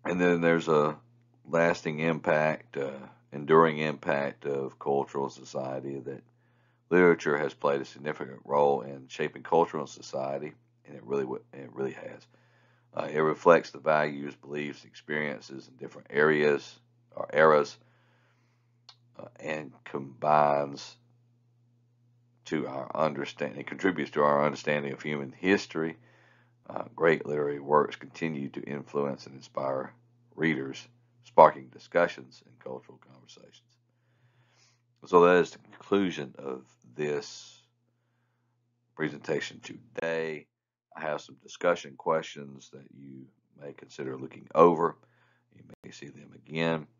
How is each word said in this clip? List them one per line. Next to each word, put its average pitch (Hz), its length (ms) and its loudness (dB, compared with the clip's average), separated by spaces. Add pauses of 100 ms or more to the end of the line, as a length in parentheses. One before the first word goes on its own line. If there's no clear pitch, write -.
And 90 180 -2
then 87 200 4
there's 85 260 4
a 76 300 2 (500)
lasting 82 520 0
impact, 78 760 0
uh, 69 140 -4 (400)
enduring 76 480 4
impact 71 680 -4
of 69 320 -6
cultural 69 520 -4
society, 65 720 -10
that 67 240 -14 (680)
literature 85 480 4
has 71 160 -4
played 71 260 0
a 65 40 -8
significant 67 600 -10
role 71 360 2
in 67 260 -14
shaping - 340 -6
culture 82 380 2
and 69 100 -8
society, 69 640 -8 (320)
and 71 100 -18
it 58 80 -16
really 67 200 -2
w-, 62 180 -8 (120)
it 67 200 -16
really 67 200 -6
has. - 340 -16 (680)
Uh, 76 160 -4
it 76 80 -2
reflects 80 520 4
the 73 80 -16
values, 73 560 -2
beliefs, 71 500 -10
experiences 69 840 -10
in - 100 -20
different - 340 -16
areas 73 680 2 (360)
or - 180 -8
eras, 76 420 6 (1400)
uh, - 80 -16 (140)
and 78 340 -8 (120)
combines 71 1120 0 (1500)
to 73 220 -4
our 65 280 -10
understanding, 69 640 -4
it 65 80 -12
contributes 76 440 -2
to 73 100 0
our 73 240 4
understanding 71 480 -2
of - 80 -14
human 71 300 -6
history. 85 680 0 (720)
Uh, - 140 -8 (120)
great 80 300 2
literary 73 340 -2
works 73 360 2
continue 69 540 -8
to - 120 -10
influence 69 680 -6
and 67 80 -18
inspire 67 580 -6 (420)
readers, 67 520 -2 (360)
sparking 76 440 8
discussions 65 760 -2
and - 140 -20
cultural 65 400 -14 (120)
conversations. - 500 -20 (1400)
So 87 200 8
that 90 120 8
is 85 140 4
the - 80 -20
conclusion 85 800 -2
of 65 240 -8 (320)
this - 680 -8 (1300)
presentation 76 640 -6
today. 80 880 -8 (480)
I 78 60 -12
have 76 200 -4
some 67 220 -20
discussion 85 540 -2
questions 71 760 -6
that 67 120 -20 (120)
you 65 280 -18 (360)
may 71 120 -14
consider 65 440 -12
looking - 380 -14
over. 82 400 6 (600)
You - 80 -20 (200)
may 67 80 -18
see - 160 -18
them 71 280 -20
again. 80 520 -4 (120)